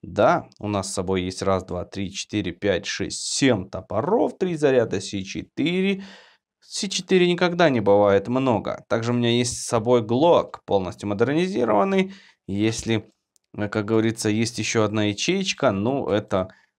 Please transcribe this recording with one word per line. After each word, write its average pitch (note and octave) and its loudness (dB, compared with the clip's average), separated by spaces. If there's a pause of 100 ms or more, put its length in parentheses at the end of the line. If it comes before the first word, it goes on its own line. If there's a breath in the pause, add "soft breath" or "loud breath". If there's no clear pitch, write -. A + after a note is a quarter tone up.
Да, B2 2 (120)
у G#2 -8
нас G2+ -2
с - -10
собой F#2 -2
есть F#2 -8
раз, F#2+ 0
два, F2+ -8
три, G2 -10
четыре, G2+ -6
пять, F#2+ -2
шесть, - -8
семь A#2 2
топоров, D3 -2
три F#3 -2
заряда C3 2
С - -12 (140)
четыре. F#3+ -2 (580 loud breath)
С - -8
четыре F3+ 2
никогда F3 2
не B2 2
бывает G2+ 6
много. B2 -2
Также A#2 -2
у A#2+ 0
меня A#2+ 2
есть A#2+ 0
с - -10
собой A#2+ 2
Глок, B2+ 2
полностью G2 -2
модернизированный. F#3+ 0 (340 loud breath)
Если, A2 -2 (460)
э, G#2 -4
как G#2 -2
говорится, A2 0
есть A2+ -2
ещё A2 0
одна G#2 0
ячеечка, D3+ -2
ну, A2+ -2
это, G2+ 0 (320 soft breath)